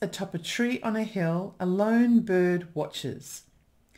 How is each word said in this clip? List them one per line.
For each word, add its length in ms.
atop 320
a 60
tree 420
on 140
a 80
hill, 560
a 80
lone 540
bird 520
watches. 720